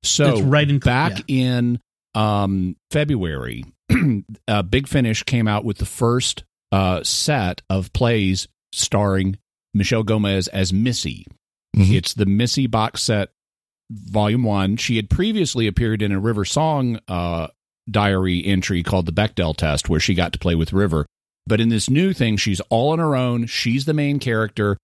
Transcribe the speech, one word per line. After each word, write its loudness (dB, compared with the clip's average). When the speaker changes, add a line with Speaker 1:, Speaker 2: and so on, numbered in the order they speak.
Speaker 1:
So 2
Speaker 2:
It's 2
right 2
in, 2
Speaker 1:
back 0
Speaker 2:
yeah. -2
Speaker 1:
in, 0
um, 2
February, -2
<clears throat> 0
uh, 2
Big 0
Finish 0
came 2
out 0
with -4
the -2
first, -2
uh, 2
set -2
of -2
plays 0
starring 0
Michelle 2
Gomez 0
as -2
Missy. -2
Speaker 3:
Mm-hmm. 6
Speaker 1:
It's 0
the 0
Missy 0
box -2
set, 0
volume 0
one. 2
She -2
had -2
previously 0
appeared 0
in -2
a 0
River -2
Song, -2
uh, -4
diary 2
entry 0
called 0
The -4
Bechdel 0
Test, -2
where 2
she 0
got -2
to -6
play 0
with -2
River. 0
But 0
in 2
this 0
new 2
thing, 0
she's -2
all 2
on 0
her 0
own. -2
She's -2
the 0
main 0
character -2